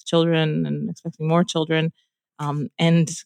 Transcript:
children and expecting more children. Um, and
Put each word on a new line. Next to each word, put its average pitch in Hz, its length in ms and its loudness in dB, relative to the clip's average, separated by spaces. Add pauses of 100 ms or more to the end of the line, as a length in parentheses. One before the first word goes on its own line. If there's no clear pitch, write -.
children 165 640 2
and 147 240 -4
expecting 165 380 -8
more 170 160 4
children. 160 480 0 (480)
Um, 147 280 -4 (100)
and 165 300 4 (180)